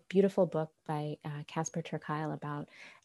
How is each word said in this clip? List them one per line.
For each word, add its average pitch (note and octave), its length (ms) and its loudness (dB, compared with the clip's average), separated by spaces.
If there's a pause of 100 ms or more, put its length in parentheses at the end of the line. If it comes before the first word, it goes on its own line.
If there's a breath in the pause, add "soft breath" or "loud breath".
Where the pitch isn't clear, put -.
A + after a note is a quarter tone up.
beautiful F#3+ 380 6
book D#3 240 -2 (160)
by, D3+ 380 -4
uh, D3 220 -8
Casper D#3+ 360 -4
ter D#3+ 160 -6
Kuile D3+ 360 -6
about D3 340 -8 (360 loud breath)